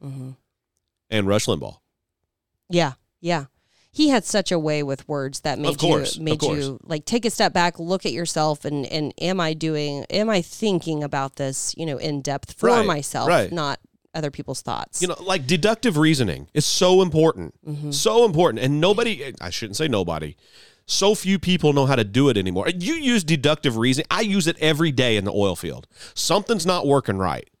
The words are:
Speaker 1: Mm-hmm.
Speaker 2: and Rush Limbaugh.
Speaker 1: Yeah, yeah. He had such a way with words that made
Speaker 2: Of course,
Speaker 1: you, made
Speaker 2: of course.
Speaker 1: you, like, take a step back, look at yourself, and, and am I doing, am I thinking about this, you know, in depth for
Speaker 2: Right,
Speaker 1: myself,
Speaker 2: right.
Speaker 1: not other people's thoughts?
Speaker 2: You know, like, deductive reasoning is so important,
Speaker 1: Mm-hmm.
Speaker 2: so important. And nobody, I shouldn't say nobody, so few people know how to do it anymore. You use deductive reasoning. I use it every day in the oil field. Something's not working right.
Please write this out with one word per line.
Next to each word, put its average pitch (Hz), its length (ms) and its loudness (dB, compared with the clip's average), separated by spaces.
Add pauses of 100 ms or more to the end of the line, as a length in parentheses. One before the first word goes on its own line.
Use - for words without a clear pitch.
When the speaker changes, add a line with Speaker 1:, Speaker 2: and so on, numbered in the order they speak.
Speaker 1:
Mm-hmm. 135 280 -14 (800)
Speaker 2:
and 104 160 0
Rush 101 180 2
Limbaugh. 67 320 -4 (920)
Speaker 1:
Yeah, 165 240 0 (280)
yeah. 170 240 -4 (480)
He 302 160 2
had 247 160 2
such 196 260 -2
a 170 80 0
way 151 240 0
with 135 240 -6
words 139 340 -6
that 139 160 -4
made 147 120 -2
Speaker 2:
Of 147 80 -2
course, 151 400 0
Speaker 1:
you, 160 60 -8
made 156 100 0
Speaker 2:
of 156 60 -4
course. 147 260 0
Speaker 1:
you, 135 180 -8
like, 156 220 -6
take 233 180 -2
a 226 60 0
step 196 240 0
back, 175 260 0
look 180 260 -2
at 160 60 -4
yourself, 156 540 -2
and, 143 220 -4
and 151 340 -4
am 185 180 -2
I 160 140 0
doing, 151 560 -4
am 214 200 0
I 196 120 2
thinking 165 600 -2
about 143 360 -4
this, 135 400 -4
you 165 80 -6
know, 143 100 -4
in 143 260 -4
depth 143 380 -8
for 220 80 2
Speaker 2:
Right, 233 180 4
Speaker 1:
myself, 147 440 -2
Speaker 2:
right. 147 240 2
Speaker 1:
not 147 260 -4 (340)
other 151 180 -6
people's 143 300 -10
thoughts? - 400 -6
Speaker 2:
You 180 60 0
know, 170 160 -4
like, 170 240 -2
deductive 185 500 2
reasoning 131 560 2
is 151 120 2
so 185 360 6
important, 156 540 2 (100)
Speaker 1:
Mm-hmm. 147 260 -8
Speaker 2:
so 220 340 4
important. 151 360 4
And 143 200 2
nobody, 180 580 0
I 90 100 -8
shouldn't 95 280 -8
say 160 100 -2
nobody, 82 480 -2 (500)
so 202 300 2
few 190 240 0
people 175 320 2
know 139 140 4
how 135 100 2
to 117 80 4
do 117 240 2
it 120 100 4
anymore. 95 300 -2 (100)
You 214 180 -2
use 247 280 2
deductive 147 540 0
reasoning. 127 340 2
I 185 100 0
use 196 240 0
it 165 140 -2
every 156 320 2
day 123 240 2
in 101 80 0
the 101 100 -4
oil 98 220 2
field. 76 320 -10 (260)
Something's 196 520 0
not 180 200 0
working 135 320 2
right. 85 320 -2 (120)